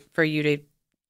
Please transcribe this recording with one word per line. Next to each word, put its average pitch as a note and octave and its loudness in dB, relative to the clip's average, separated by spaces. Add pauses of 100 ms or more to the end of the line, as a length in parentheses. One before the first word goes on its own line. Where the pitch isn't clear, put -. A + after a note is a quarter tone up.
(140)
for E3 2
you D3+ -2
to D3 0 (520)